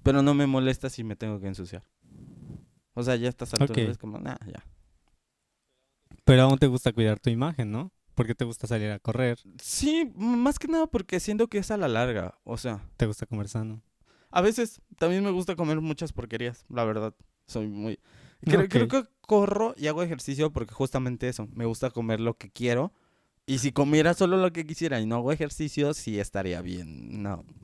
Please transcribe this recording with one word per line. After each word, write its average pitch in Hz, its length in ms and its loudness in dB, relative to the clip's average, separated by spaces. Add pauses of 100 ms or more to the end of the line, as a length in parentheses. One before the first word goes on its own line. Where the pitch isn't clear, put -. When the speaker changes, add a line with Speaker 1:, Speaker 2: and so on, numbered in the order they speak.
Speaker 1:
pero 139 200 4
no 143 120 6
me 143 140 4
molesta 131 420 0
si 117 140 -10
me 107 120 -8
tengo 107 240 -6
que 95 80 -8
ensuciar. 92 360 -10 (1080)
O 120 80 -6
sea, 123 140 2
ya 117 100 -2
a 127 40 0
estas - 240 -10
alturas 123 300 2
Speaker 2:
Ok. 113 80 -2
Speaker 1:
es - 60 -8
como, 107 200 -12
"Nah, - 180 -10 (100)
ya". - 180 -16 (1600)
Speaker 2:
Pero 127 180 10
aún 135 160 8
te 147 80 6
gusta 127 260 2
cuidar 107 280 4
tu 120 100 0
imagen, 120 400 -2
¿no? 135 220 -6 (220)
Porque 117 200 0
te - 100 -4
gusta 117 220 -8
salir 107 240 -2
a 104 80 -6
correr. 120 400 -2 (220)
Speaker 1:
Sí, 302 560 0
m-, 233 200 0
más 254 220 2
que 294 100 -8
nada 320 180 2
porque 185 340 -2
siento 214 280 0
que 208 100 -4
es 196 120 -4
a 214 60 -2
la 180 120 0
larga, 110 560 -2
o 117 120 -8
sea. 110 400 -8
Speaker 2:
Te 120 100 2
gusta 107 200 -6
comer 104 220 -6
sano. 110 340 -8 (480)
Speaker 1:
A 180 100 2
veces 220 400 0 (180)
también 180 240 2
me 202 80 0
gusta 185 260 -2
comer 156 240 0
muchas 156 320 -4
porquerías, 117 560 -8
la 120 160 -2
verdad. 107 300 -2 (320)
Soy 110 220 -6
muy, 104 320 -6 (400)
creo, 175 240 4
Speaker 2:
Ok. 196 60 -2
Speaker 1:
creo - 180 4
que 254 160 2 (160)
corro 202 560 2
y 147 120 -4
hago 151 140 0
ejercicio 151 500 -2
porque 117 220 -6
justamente 127 540 -2
eso, 117 240 -6
me 117 140 -4
gusta 113 240 -2
comer 113 300 -2
lo 113 180 0
que 101 120 -18
quiero. 123 420 0 (540)
Y 135 120 0
si 127 140 0
comiera 151 420 4
solo 185 240 2
lo 185 140 2
que 165 120 -6
quisiera 151 360 -4
y 107 60 -2
no 117 100 0
hago 120 160 0
ejercicio, 147 600 -2
sí 110 260 -4
estaría 92 440 -4
bien. 82 600 -10
No, 98 220 -6 (200)